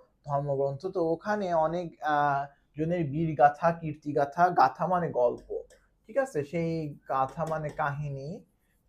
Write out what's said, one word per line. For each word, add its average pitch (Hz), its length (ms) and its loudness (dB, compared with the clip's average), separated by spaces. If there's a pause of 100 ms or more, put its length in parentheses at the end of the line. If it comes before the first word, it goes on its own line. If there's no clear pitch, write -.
(260)
ধর্মগ্রন্থ। 139 600 -2
তো 180 260 0
ওখানে 196 420 -2
অনেক, 165 480 -2
আহ, 147 440 2 (320)
জনের 170 260 0
বীর 156 300 -2
গাথা, 151 380 6
কীর্তিগাথা, 151 760 0
গাথা 175 380 4
মানে 175 220 0
গল্প, - 540 0 (440)
ঠিক 220 120 -8
আছে? 208 260 0
সেই 165 540 -4 (100)
গাথা 135 420 -2
মানে 156 180 -4
কাহিনী, 147 760 -6 (440)